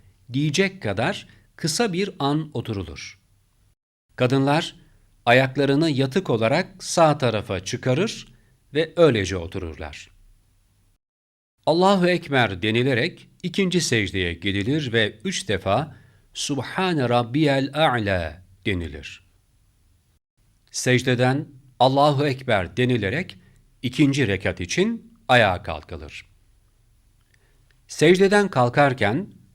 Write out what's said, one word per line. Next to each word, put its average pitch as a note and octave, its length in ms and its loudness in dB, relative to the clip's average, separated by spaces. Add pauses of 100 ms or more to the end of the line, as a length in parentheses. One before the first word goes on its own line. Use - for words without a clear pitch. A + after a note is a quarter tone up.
(340)
diyecek D#3+ 480 -2
kadar A2 460 -4 (280)
kısa F#3 380 -2
bir F#3+ 160 -4 (100)
an D3+ 340 -2
oturulur. G2+ 640 -8 (960)
Kadınlar C3+ 600 0 (500)
ayaklarını C3+ 640 4
yatık C3+ 400 -2
olarak B2 540 0
sağ D#3 340 4
tarafa G#2 420 -2
çıkarır - 720 -4 (400)
ve D#3+ 220 -2
öylece G#2+ 420 4
otururlar. E2 720 -10 (1600)
"Allahu F3+ 420 4
Ekber." B2+ 540 0
denilerek A#2+ 680 0 (160)
ikinci F3+ 380 0
secdeye F#2 520 -2
gidilir G#2 600 -2
ve A2 300 0
üç - 260 -6
defa G#2+ 480 -2 (360)
"Subhane D3 760 -4
Rabbiyel C3+ 640 0
A'la." G2+ 720 0 (220)
denilir. D#2+ 640 -6 (1400)
Secdeden B2+ 760 0 (320)
"Allahu C#3 480 4
Ekber." G#2+ 500 -2
denilerek B2 600 -2 (440)
ikinci C3+ 460 2
rekat F#2 340 -2
için G#3+ 560 -4 (100)
ayağa G#2 360 4
kalkılır. D#2 640 -12 (1600)
Secdeden F#3+ 640 4
kalkarken B2+ 840 0 (220)